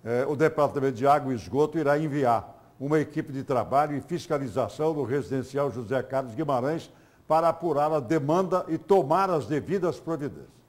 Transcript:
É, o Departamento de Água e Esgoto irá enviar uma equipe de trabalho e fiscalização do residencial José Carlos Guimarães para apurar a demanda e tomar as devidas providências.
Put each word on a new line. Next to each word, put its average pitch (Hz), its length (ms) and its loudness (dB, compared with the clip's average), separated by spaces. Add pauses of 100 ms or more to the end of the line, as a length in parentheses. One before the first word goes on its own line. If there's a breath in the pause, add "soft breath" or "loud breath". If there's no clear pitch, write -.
É, 120 220 0
o 151 100 -2
Departamento 139 600 2
de 123 80 -2
Água 139 260 4
e 127 40 0
Esgoto 151 420 -2
irá 143 180 2
enviar 139 560 0 (280 loud breath)
uma 147 200 2
equipe 147 320 -4
de 135 120 -8
trabalho 135 520 0
e 131 60 -4
fiscalização 139 920 -2
do 147 100 -2
residencial 135 680 -2
José 123 320 -4
Carlos 131 300 -4
Guimarães 143 580 -2 (340 soft breath)
para 160 220 4
apurar 160 460 0
a 151 80 2
demanda 165 680 2
e 160 100 -2
tomar 185 520 4
as 151 160 0
devidas 156 540 -2
providências. 135 500 -8 (200)